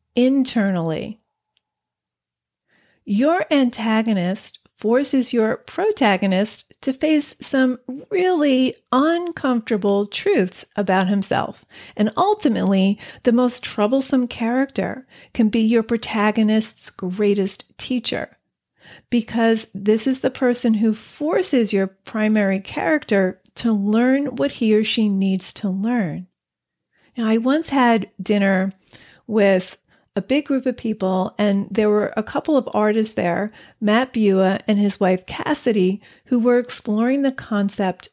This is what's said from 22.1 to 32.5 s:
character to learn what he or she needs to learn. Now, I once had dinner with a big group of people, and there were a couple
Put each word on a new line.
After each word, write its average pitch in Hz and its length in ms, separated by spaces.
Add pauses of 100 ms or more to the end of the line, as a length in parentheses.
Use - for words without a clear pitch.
character 214 800 (180)
to 226 140
learn 233 640
what 277 160
he 214 220
or 214 100
she 214 240
needs 190 440
to - 160
learn. 190 600 (880)
Now, 226 100
I 220 120
once 269 320
had 240 380 (140)
dinner 196 500 (540)
with 202 500 (380)
a 202 80
big 294 240
group 262 200
of 247 100
people, 190 640
and 202 320
there 214 200
were 208 260
a 220 60
couple - 340